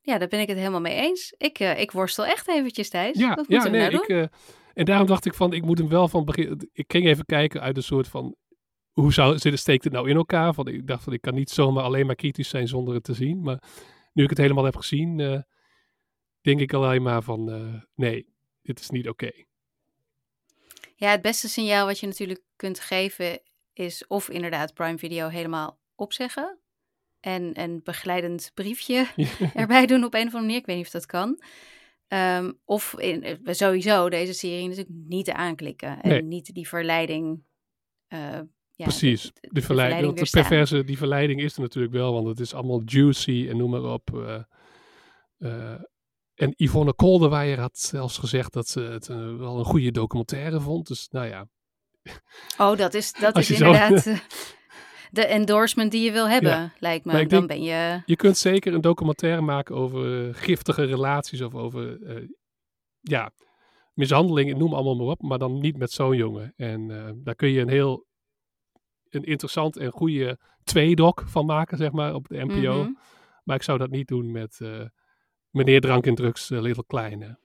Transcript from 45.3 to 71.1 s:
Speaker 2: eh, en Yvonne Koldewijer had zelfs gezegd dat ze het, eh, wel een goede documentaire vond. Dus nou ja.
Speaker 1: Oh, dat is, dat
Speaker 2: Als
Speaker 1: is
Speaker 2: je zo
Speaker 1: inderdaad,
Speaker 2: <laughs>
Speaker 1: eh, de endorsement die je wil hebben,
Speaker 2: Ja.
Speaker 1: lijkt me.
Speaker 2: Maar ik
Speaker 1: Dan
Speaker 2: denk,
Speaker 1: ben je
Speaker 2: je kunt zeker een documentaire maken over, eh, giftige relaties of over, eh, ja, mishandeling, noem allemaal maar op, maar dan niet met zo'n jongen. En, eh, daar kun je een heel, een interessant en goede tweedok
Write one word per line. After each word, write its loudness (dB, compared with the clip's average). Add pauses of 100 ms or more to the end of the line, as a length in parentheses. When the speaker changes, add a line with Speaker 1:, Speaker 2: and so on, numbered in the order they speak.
Speaker 2:
eh, -10 (540)
en 0
Yvonne 2
Koldewijer 4
had -6
zelfs -6
gezegd -2
dat -6
ze -6
het, -10
eh, -8
wel -8
een -2
goede 2
documentaire -2
vond. -4
Dus -12
nou -6
ja. -12 (1120)
Speaker 1:
Oh, 6
dat 0
is, -4
dat 2
Speaker 2:
Als 4
Speaker 1:
is 2
Speaker 2:
je 6
zo 12
Speaker 1:
inderdaad, 8
Speaker 2:
<laughs> -
Speaker 1:
eh, 0 (920)
de 2
endorsement 2
die 0
je 2
wil 2
hebben, 4
Speaker 2:
Ja. -2
Speaker 1:
lijkt -2
me. -2
Speaker 2:
Maar 4
ik 2
Speaker 1:
Dan 6
Speaker 2:
denk, -6
Speaker 1:
ben -2
je -2
Speaker 2:
je 4
kunt 6
zeker 2
een 2
documentaire 2
maken -2
over, -4
eh, -10
giftige -2
relaties -2
of -8
over, -10
eh, -14 (720)
ja, -4 (640)
mishandeling, 2
noem 2
allemaal 0
maar -2
op, -4
maar -2
dan -4
niet -2
met -4
zo'n 2
jongen. -2
En, -6
eh, -12
daar -8
kun 0
je 4
een 0
heel, 0 (1000)
een -8
interessant -2
en -4
goede -2 (260)
tweedok 4